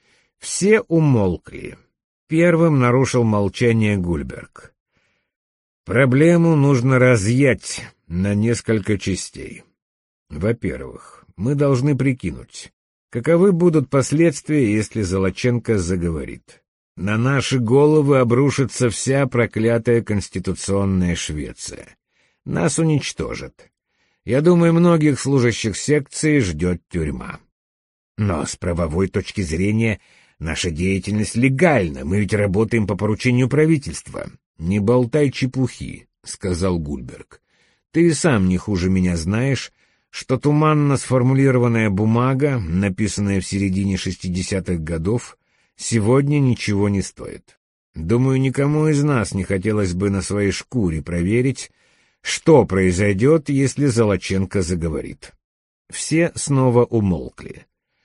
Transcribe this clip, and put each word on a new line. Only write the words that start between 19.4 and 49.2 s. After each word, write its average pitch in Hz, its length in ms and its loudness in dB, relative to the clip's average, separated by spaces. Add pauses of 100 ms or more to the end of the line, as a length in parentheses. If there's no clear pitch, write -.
конституционная 95 1120 -2
Швеция. - 840 -12 (480)
Нас 156 340 -2
уничтожат. - 880 -4 (540)
Я 123 160 0
думаю, 170 340 4
многих 165 460 4
служащих 120 560 0
секции 147 640 0
ждет 87 400 -2 (100)
тюрьма. 71 520 -8 (760)
Но 92 280 -2
с - 100 -8
правовой 87 540 -2
точки - 320 -6
зрения 101 580 -2 (400)
наша 80 320 -6
деятельность 95 640 -2
легальна, 123 720 0
мы 95 160 0
ведь 101 120 -2
работаем 104 540 0
по 104 80 -2
поручению 123 540 0
правительства. 139 840 -2 (260)
«Не 90 220 -2
болтай 123 520 2
чепухи», — - 760 -6 (160)
сказал 90 560 -4
Гульберг. 69 640 -12 (500)
«Ты 170 160 4
и 165 60 4
сам 123 340 2
не 92 100 2
хуже 92 320 -2
меня 92 280 0
знаешь, 110 540 -4 (380)
что - 280 -6
туманно 147 600 2
сформулированная 123 920 2
бумага, 123 680 0
написанная 98 840 -2
в - 40 -8
середине 98 520 -2
шестидесятых 90 840 -6
годов, 82 560 -4 (380)
сегодня 131 640 0
ничего 107 480 0
не 101 140 0
стоит. - 580 -14 (360)
Думаю, 123 440 0
никому 139 480 0
из 147 160 2
нас 135 300 0